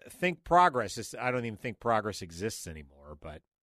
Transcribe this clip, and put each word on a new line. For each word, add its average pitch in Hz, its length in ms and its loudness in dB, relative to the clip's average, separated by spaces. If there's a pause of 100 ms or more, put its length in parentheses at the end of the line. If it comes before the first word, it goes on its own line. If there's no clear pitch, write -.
Think 175 340 -2
Progress. 151 540 4
It's, 113 200 -10
I 123 140 0
don't 123 140 0
even 110 100 -6
think 117 240 -8
Progress 107 420 2
exists 92 460 -6
anymore, 73 540 -14
but 78 200 -14 (220)